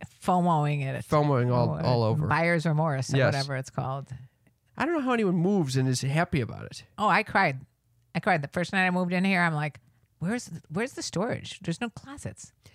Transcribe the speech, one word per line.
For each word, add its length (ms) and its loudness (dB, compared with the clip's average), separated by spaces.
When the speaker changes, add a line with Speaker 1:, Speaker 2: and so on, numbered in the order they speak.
Speaker 1:
fomoing 580 2
it. 240 -6
Speaker 2:
fomoing 460 2
all, 240 4
Speaker 1:
Or 60 -4
Speaker 2:
all 220 2
over. 220 2
Speaker 1:
buyer's 400 2
remorse 460 0
or 40 2
Speaker 2:
Yes. 180 4
Speaker 1:
whatever 220 -4
it's 140 -8
called. 380 -6
Speaker 2:
I 80 -2
don't 100 0
know 60 0
how 120 0
anyone 240 2
moves 400 2
and 120 2
is 140 0
happy 380 0
about 260 -6
it. 180 -16
Speaker 1:
Oh, 100 2
I 140 4
cried. 380 0
I 60 -2
cried. 220 2
The 60 -8
first 240 -4
night 140 2
I 40 2
moved 220 0
in 120 2
here, 180 2
I'm 120 2
like, 240 -4
"Where's 260 -4
the, 240 -14
where's 220 -4
the 100 -12
storage? 580 -6
There's 200 -4
no 100 -4
closets." 640 -14